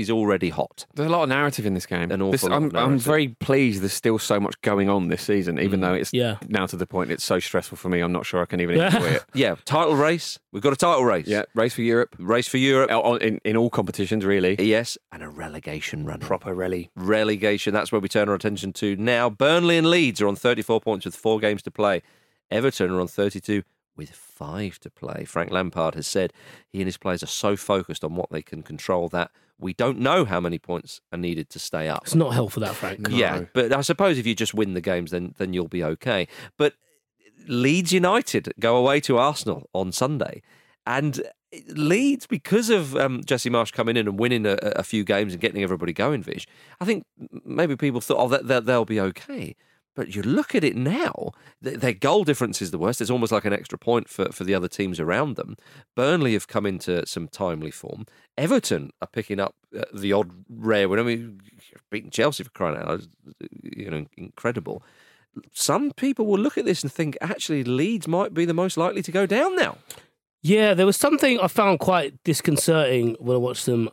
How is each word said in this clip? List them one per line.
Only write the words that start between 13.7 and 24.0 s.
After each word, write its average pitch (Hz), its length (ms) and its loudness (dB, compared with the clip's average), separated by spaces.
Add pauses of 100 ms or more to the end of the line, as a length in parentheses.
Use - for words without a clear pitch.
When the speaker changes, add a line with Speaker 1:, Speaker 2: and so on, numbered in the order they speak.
Speaker 2:
really. 98 340 2
Speaker 1:
Yes, 110 380 2 (160)
and - 100 -16
a - 60 -14
relegation 76 800 -10
run. 76 140 -8
Speaker 2:
Proper 92 340 -4
rally. 92 420 -4
Speaker 1:
Relegation, 104 800 0
that's 104 180 0
where 110 80 2
we 98 80 -2
turn 104 220 2
our 101 40 2
attention 98 400 -4
to 101 220 -2
now. 120 320 2
Burnley 165 480 4
and 165 140 4
Leeds 147 320 2
are 104 60 4
on 101 80 0
thirty-four 117 440 2
points 101 240 -2
with 90 100 -8
four 110 260 0
games 104 240 0
to 95 60 -10
play. 98 300 0 (500)
Everton 107 400 0
are 92 100 0
on 90 60 0
thirty-two 101 560 -2 (320)
with 76 160 -14